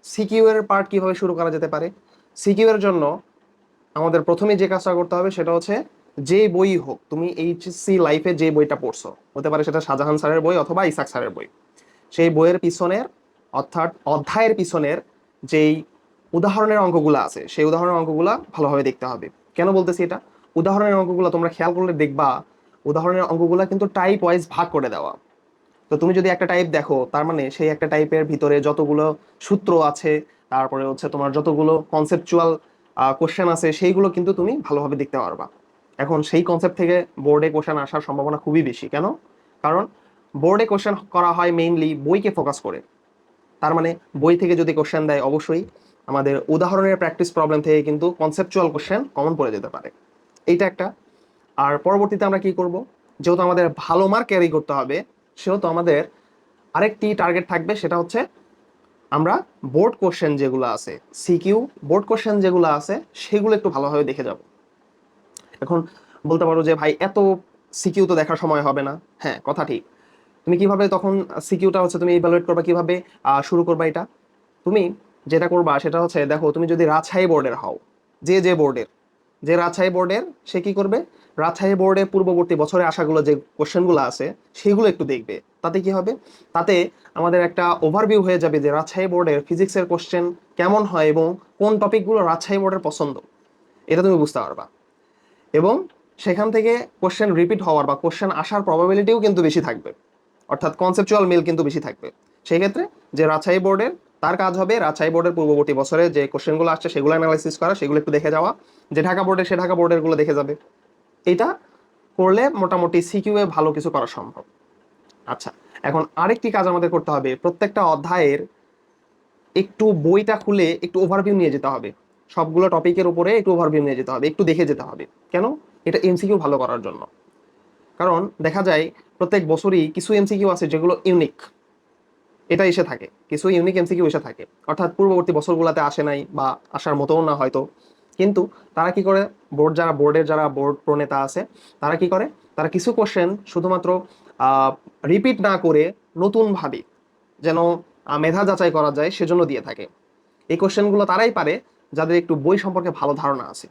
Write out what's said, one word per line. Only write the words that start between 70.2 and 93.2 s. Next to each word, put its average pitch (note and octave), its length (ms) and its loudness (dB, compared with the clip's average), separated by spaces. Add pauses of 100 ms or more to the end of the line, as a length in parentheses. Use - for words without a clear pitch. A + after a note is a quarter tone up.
তুমি F3 120 2
কিভাবে G3 300 2
তখন F#3+ 380 -2 (160)
সিকিউটা F#3 400 0
হচ্ছে F3 180 -2
তুমি F3 160 2
ইভ্যালুয়েট E3+ 300 2
করবা, E3+ 160 0
কিভাবে, F3 400 0 (220)
আহ, C#3 180 2
শুরু E3+ 220 0
করবা E3 220 0
এটা? E3+ 200 -4 (600)
তুমি G3+ 280 0 (340)
যেটা E3 200 0
করবা E3 320 2
সেটা E3 220 -2
হচ্ছে, E3 240 -2
দেখো, D3+ 260 0
তুমি E3 160 -2
যদি E3+ 180 2
রাজশাহী D#3+ 400 0
বোর্ডের C#3 300 2
হও, - 220 -10 (440)
যে, F#3 200 2
যে F3+ 140 4
বোর্ডের, C3+ 300 0 (580)
যে E3 120 2
রাজশাহী F3 340 2
বোর্ডের, F#3 420 -2 (140)
সে F#3 160 -4
কি G3 120 -4
করবে? G3+ 320 -2 (320)
রাজশাহী F3+ 380 0
বোর্ডে F#3+ 300 2
পূর্ববর্তী F3+ 500 2
বছরে D#3 280 0
আসাগুলো D#3+ 400 0
যে C#3+ 180 2 (160)
কোশ্চেনগুলো F3 440 2
আছে, C3 320 -6 (200)
সেগুলো G#3 340 2
একটু F3 180 0
দেখবে। A2+ 360 -6 (200)
তাতে E3+ 200 -2
কি F#3+ 100 -2
হবে? F#3+ 240 -2 (380)
তাতে F3 360 2 (240)
আমাদের F3 280 2
একটা F3 400 0
ওভারভিউ G3+ 400 2
হয়ে F3+ 180 2
যাবে D#3 200 0
যে C#3+ 120 2
রাজশাহী D#3+ 360 -2
বোর্ডের E3+ 340 0
ফিজিক্সের F#3 440 -2
কোশ্চেন F3 480 -2 (240)
কেমন G3+ 260 2
হয় F3 220 0
এবং D#3+ 320 2 (220)
কোন G#3 200 2
টপিকগুলো G3+ 460 2
রাজশাহী E3 340 -2
বোর্ডের F#3+ 200 0
পছন্দ, D3+ 400 -6 (680)